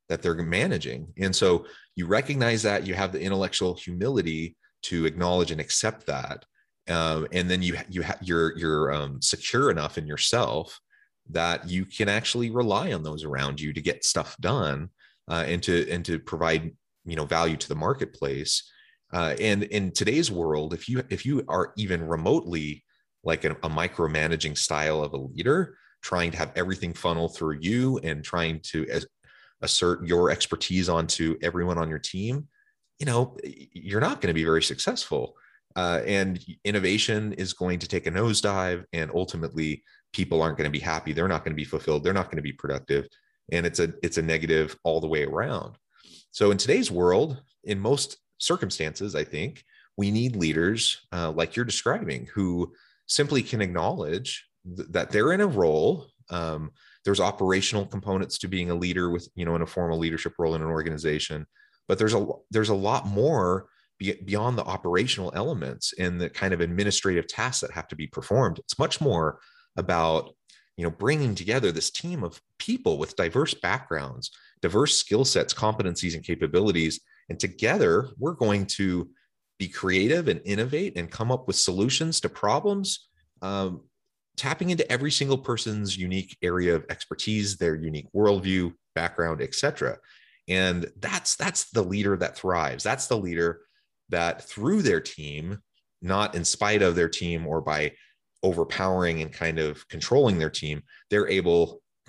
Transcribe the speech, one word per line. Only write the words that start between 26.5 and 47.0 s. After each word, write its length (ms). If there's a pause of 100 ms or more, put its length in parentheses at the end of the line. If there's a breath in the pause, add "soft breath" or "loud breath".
everything 380
funnel 360
through 300
you 440
and 200
trying 380
to 280
as-, 180 (540 soft breath)
assert 440
your 240
expertise 600
onto 520
everyone 360
on 120
your 100
team, 480 (520)
you 60
know, 380
y-, 280
you're 300
not 200
gonna 120
be 100
very 180
successful. 720 (400 soft breath)
Uh, 300
and 380 (200)
innovation 720
is 200
going 260
to 80
take 200
a 40
nosedive, 720 (100)
and 200
ultimately 720 (300 soft breath)
people 280
aren't 160
gonna 120
be 100
happy. 340
They're 140
not 160
gonna 120
be 80
fulfilled. 400
They're 100
not 180
gonna 100
be 120
productive. 540 (440 soft breath)
And 140
it's 140
a, 220
it's 160
a 60
negative 600
all 160
the 80
way 160
around. 540 (540 loud breath)
So 200
in 60
today's 340
world, 500 (220)